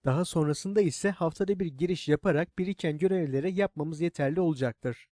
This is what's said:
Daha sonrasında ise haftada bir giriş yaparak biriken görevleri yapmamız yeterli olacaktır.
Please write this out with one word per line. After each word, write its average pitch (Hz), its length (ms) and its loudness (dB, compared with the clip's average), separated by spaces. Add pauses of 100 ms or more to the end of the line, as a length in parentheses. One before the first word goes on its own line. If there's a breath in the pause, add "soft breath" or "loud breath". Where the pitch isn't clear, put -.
Daha 143 200 2
sonrasında 175 560 0
ise 190 280 0
haftada 180 500 -2
bir 190 60 -2
giriş 160 420 -2
yaparak 151 520 0
biriken 180 380 -2
görevleri 170 560 0
yapmamız 160 480 -2
yeterli 165 400 0
olacaktır. 131 760 -2